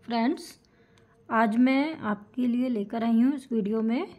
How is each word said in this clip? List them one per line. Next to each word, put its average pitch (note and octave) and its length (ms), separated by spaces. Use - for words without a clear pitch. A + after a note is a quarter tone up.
फ्रेंड्स, A#3 560
आज A3+ 260
मैं C4+ 420
आपके G#3+ 480
लिए B3 220
लेकर A3+ 360
आई A3+ 160
हूँ C4+ 140
इस C4+ 180
वीडियो A3 300
में A#3+ 240